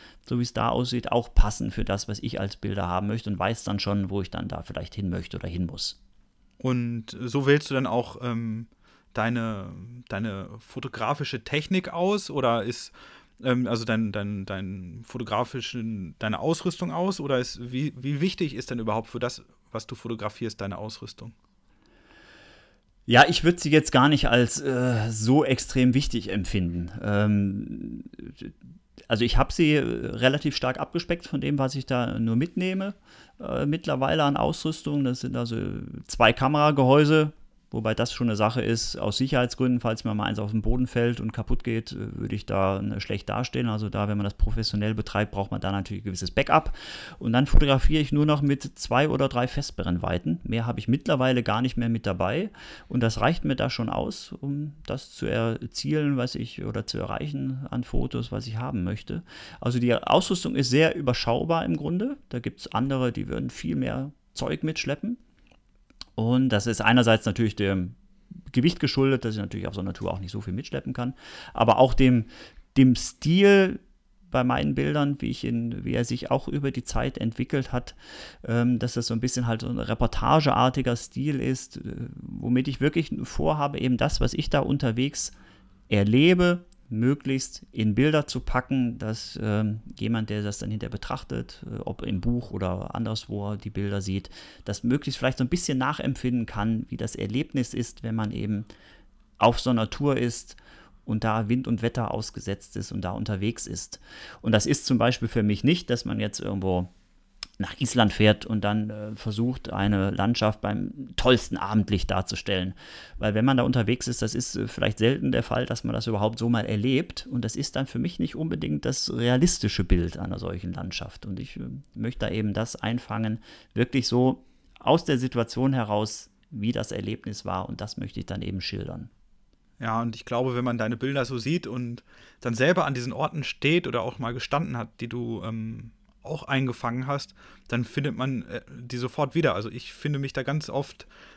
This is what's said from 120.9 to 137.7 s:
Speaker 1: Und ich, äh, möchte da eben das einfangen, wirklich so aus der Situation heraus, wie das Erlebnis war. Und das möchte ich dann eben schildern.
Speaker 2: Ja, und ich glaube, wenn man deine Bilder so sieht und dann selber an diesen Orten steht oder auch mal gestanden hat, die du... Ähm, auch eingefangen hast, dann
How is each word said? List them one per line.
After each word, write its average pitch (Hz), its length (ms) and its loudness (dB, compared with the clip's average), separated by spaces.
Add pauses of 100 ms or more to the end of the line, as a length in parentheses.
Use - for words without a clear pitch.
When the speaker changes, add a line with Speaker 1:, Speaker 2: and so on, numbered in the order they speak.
Speaker 1:
Und 95 160 -8
ich, - 160 -12
äh, - 60 -10 (320)
möchte 113 320 -4
da 98 60 -2
eben 107 200 0
das 110 240 -2
einfangen, 110 640 -4 (340)
wirklich 120 340 0
so 127 380 2 (340)
aus 165 260 4
der 139 140 2
Situation 123 540 0
heraus, 107 580 -2 (200)
wie 110 220 -2
das 107 200 -4
Erlebnis 104 540 -8
war. 92 220 -4
Und - 120 -8
das 101 160 -8
möchte 101 240 -8
ich 92 60 -6
dann 95 160 -6
eben 98 180 -6
schildern. - 480 -8 (680)
Speaker 2:
Ja, 113 220 -2
und 117 160 -4
ich - 80 -16
glaube, 123 320 0
wenn 123 80 -2
man 120 140 -2
deine 113 180 -2
Bilder 135 280 -2
so 127 140 -6
sieht 143 280 -2
und 120 360 -8 (380)
dann 117 140 -2
selber 147 320 4
an 139 80 -2
diesen 123 180 -6
Orten 147 320 -4
steht 165 420 0
oder 123 160 -2
auch 120 160 -6
mal 120 140 -4
gestanden 131 440 -4
hat, 117 120 -6 (120)
die 120 80 -6
du... 117 360 -6
Ähm, 110 480 -8 (340)
auch 151 160 -6
eingefangen 127 640 -2
hast, 139 280 -4 (340)
dann 120 160 0